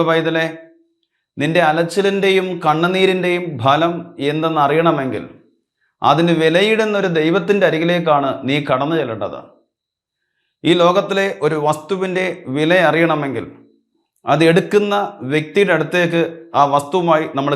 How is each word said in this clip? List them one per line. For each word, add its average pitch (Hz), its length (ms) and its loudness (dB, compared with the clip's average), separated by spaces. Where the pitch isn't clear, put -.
പൈതലേ, 160 360 0
നിന്റെ 160 200 0
അലച്ചിലിൻ്റെയും 190 760 0
കണ്ണുനീരിൻ്റെയും 180 760 0
ഫലം 151 320 2
എന്തെന്ന് 156 360 -2
അറിയണമെങ്കിൽ, 143 580 0
അതിന് 170 220 2
വിലയിടുന്ന 208 580 2
ഒരു 190 180 0
ദൈവത്തിൻ്റെ 180 520 2
അരികിലേക്കാണ് 160 600 0
നീ 143 100 0
കടന്നു 147 300 -2
ചെല്ലേണ്ടത്. 101 400 -6
ഈ - 20 6
ലോകത്തിലെ 190 440 2
ഒരു 156 180 -2
വസ്തുവിൻ്റെ 185 600 -2
വില 156 140 2
അറിയണമെങ്കിൽ, 147 540 0
അത് 151 200 2
എടുക്കുന്ന 208 420 0
വ്യക്തിയുടെ 170 440 0
അടുത്തേക്ക് 170 440 0
ആ 143 40 6
വസ്തുവുമായി 160 500 0
നമ്മൾ 143 180 -2